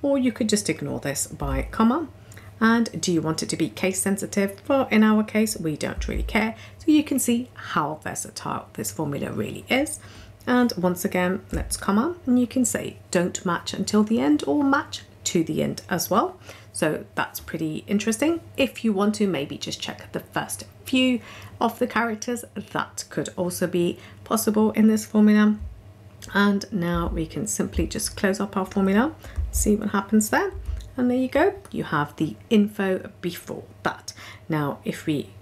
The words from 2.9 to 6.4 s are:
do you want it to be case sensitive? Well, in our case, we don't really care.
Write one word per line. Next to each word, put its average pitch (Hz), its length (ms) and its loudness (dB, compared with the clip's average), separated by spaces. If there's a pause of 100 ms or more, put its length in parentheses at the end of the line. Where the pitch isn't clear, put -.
do 175 140 0
you 160 80 4
want 156 220 0
it - 60 -6
to 175 60 -2
be 160 140 0
case 190 320 -2
sensitive? 196 680 -2
Well, 269 220 2
in 214 140 6
our 214 200 6
case, 214 320 0
we 160 220 -4
don't - 300 -4
really - 160 -2
care. 220 320 0 (240)